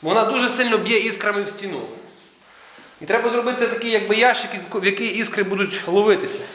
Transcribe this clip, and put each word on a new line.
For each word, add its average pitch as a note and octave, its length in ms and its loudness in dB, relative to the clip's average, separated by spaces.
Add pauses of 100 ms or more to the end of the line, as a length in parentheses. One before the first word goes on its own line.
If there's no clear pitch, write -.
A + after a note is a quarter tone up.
бо D#3 80 -4
вона G#3+ 160 4
дуже B3 240 0
сильно A#3+ 280 2
б'є G3+ 220 2
іскрами G#3 440 -2
в G3+ 60 -6
стіну. F3 320 -8 (1200)
І D#3 40 -14
треба A#3 240 2
зробити A#3+ 380 0
такий, A3+ 240 -2
якби, G#3 240 2
ящик, A3+ 380 4
в - 20 -8
яку-, G3 240 -8
в F#3+ 60 -2
який G3+ 220 0
іскри G#3+ 360 -2
будуть G3 440 -2
ловитися. G3+ 560 2 (120)